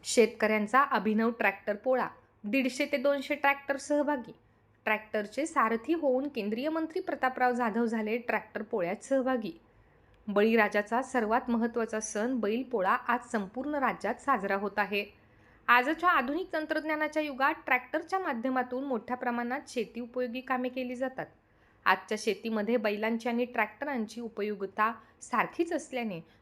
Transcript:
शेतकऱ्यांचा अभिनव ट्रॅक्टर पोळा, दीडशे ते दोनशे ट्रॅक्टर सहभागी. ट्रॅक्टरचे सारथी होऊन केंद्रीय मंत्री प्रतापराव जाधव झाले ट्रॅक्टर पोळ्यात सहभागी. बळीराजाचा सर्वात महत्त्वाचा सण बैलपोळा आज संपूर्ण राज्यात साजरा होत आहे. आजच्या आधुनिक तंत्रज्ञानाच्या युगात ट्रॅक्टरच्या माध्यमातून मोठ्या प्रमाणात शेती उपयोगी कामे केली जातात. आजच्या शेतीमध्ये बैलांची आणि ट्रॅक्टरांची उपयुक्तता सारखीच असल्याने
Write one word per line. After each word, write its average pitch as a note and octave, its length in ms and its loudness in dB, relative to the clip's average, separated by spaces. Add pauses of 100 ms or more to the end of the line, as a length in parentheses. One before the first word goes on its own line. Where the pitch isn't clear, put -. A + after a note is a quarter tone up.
शेतकऱ्यांचा A3 720 4
अभिनव A3 480 2
ट्रॅक्टर G#3 460 -2
पोळा, B3 320 0 (360)
दीडशे C4 480 0
ते C#4+ 40 0
दोनशे C#4 380 0
ट्रॅक्टर C#4 420 0
सहभागी. C#4+ 560 0 (520)
ट्रॅक्टरचे G#3+ 640 -2
सारथी A#3 480 0
होऊन C#4+ 340 2
केंद्रीय A#3 400 -2
मंत्री D#4+ 320 -2
प्रतापराव B3+ 520 0
जाधव A#3 320 0
झाले A3 340 -2
ट्रॅक्टर A3 440 -4
पोळ्यात G3+ 420 -2
सहभागी. B3+ 560 0 (680)
बळीराजाचा G#3 760 4
सर्वात A#3 480 0
महत्त्वाचा A3+ 500 0
सण A3+ 400 -2
बैलपोळा G#3+ 500 0
आज A#3+ 300 0 (120)
संपूर्ण A#3+ 420 -4
राज्यात B3 400 -2
साजरा G3 420 0
होत G3+ 220 -2
आहे. G3+ 260 0 (640)
आजच्या D4 400 6
आधुनिक D#4 440 2
तंत्रज्ञानाच्या D#4 680 -2
युगात C#4+ 320 0 (120)
ट्रॅक्टरच्या C4+ 520 0
माध्यमातून B3+ 680 -2
मोठ्या B3+ 320 -4
प्रमाणात B3 520 -4
शेती A3+ 320 -6
उपयोगी B3 400 -6
कामे B3+ 280 -2
केली B3+ 280 -6
जातात. B3+ 300 -6 (580)
आजच्या G3 360 2
शेतीमध्ये A3 560 0
बैलांची A3 520 0
आणि A#3+ 160 0
ट्रॅक्टरांची A#3+ 760 -4
उपयुक्तता G#3+ 720 -2 (300)
सारखीच E4 500 0
असल्याने A#3 480 -4 (220)